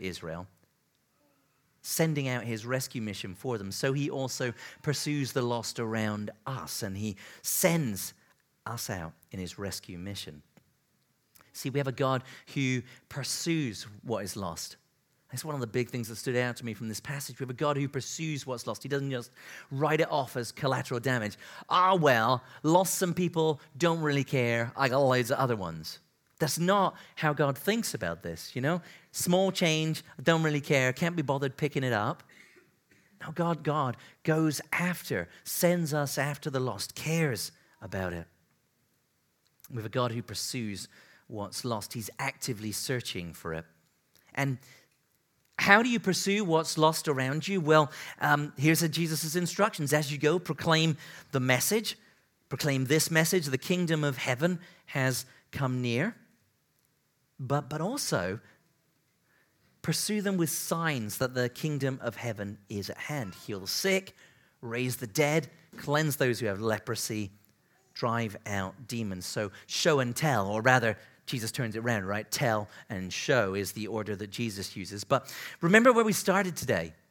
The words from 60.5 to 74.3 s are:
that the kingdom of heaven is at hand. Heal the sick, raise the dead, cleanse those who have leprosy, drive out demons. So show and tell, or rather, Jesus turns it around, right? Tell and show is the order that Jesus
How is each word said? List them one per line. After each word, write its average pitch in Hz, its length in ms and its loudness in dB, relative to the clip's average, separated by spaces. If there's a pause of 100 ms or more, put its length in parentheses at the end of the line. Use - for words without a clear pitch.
that 131 160 0
the 123 160 2
kingdom 135 520 -2
of 117 140 -4
heaven 104 420 -6 (120)
is 101 200 -6
at - 80 -10
hand. 127 380 -6
Heal 104 240 -8
the 95 80 -12
sick, 190 480 0 (460)
raise 123 360 -2
the 127 100 -8
dead, 151 420 2 (260)
cleanse 147 400 0
those 123 240 2
who 113 60 -2
have 98 160 -2
leprosy, 107 720 -2 (640)
drive 117 500 -2
out 98 420 -4
demons. 101 380 -6
So 107 260 -4 (140)
show 156 340 2
and 120 160 0
tell, 123 320 2
or 107 140 -2
rather, 117 340 6 (300)
Jesus 113 260 -4
turns 117 240 -4
it 110 40 -4
around, 113 260 0
right? 104 260 -4
Tell 110 380 0 (180)
and 92 240 -6
show 107 440 2
is 98 180 -2
the 107 140 -6
order 104 280 -4
that 101 140 -8
Jesus 104 480 -6